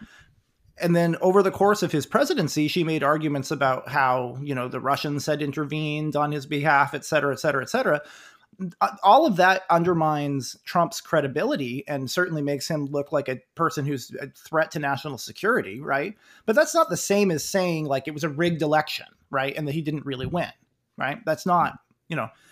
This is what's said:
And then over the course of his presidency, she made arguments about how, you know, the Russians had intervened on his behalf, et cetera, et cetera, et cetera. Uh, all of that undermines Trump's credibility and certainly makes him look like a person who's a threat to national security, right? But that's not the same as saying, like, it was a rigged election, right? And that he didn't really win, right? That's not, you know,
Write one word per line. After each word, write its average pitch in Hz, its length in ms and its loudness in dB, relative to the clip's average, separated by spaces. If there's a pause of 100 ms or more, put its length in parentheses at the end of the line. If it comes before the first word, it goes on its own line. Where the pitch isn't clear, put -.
(800)
And 170 160 2
then 170 260 2
over 185 220 6
the 185 80 2
course 202 320 2
of 175 80 -2
his 147 140 0
presidency, 214 640 0
she 170 160 0
made 156 200 0
arguments 147 480 0
about 131 380 0
how, 127 520 0
you 143 140 -6
know, 123 120 -4
the 127 120 -8
Russians 143 460 -2
had 147 160 -2
intervened 151 720 -4
on 147 160 0
his 143 140 -6
behalf, 143 480 2
et 139 100 -6
cetera, 143 300 0
et 127 60 -6
cetera, 143 240 0
et 113 60 -10
cetera. 190 320 0 (800)
Uh, 202 240 -2
all 233 220 8
of 226 100 2
that 185 340 6
undermines 156 840 2 (100)
Trump's - 360 0
credibility 143 840 -2
and 135 220 -6
certainly 180 320 -2
makes 143 260 -2
him 151 180 -4
look 143 260 -4
like 147 160 0
a 127 120 -4 (160)
person 156 300 -2
who's 139 260 -6 (100)
a 143 140 -10
threat 160 360 -2
to 165 80 -6
national 139 380 -4
security, 135 640 -4
right? 151 340 -4 (300)
But 220 100 0
that's 311 180 2
not 330 160 2
the 175 80 -2
same 202 340 2
as 151 120 -2
saying, 175 420 -2
like, 135 220 -2
it 156 60 -8
was 151 100 -6
a 165 60 -2
rigged 160 320 0
election, 151 460 0 (220)
right? 139 280 -2
And 151 100 -4
that 139 60 -2
he 165 80 -2
didn't 147 240 -6
really 131 220 -6
win, 160 240 -2 (460)
right? 135 280 -4
That's 156 200 -2
not, 175 340 0 (280)
you 165 80 -8
know, 120 140 -4 (220)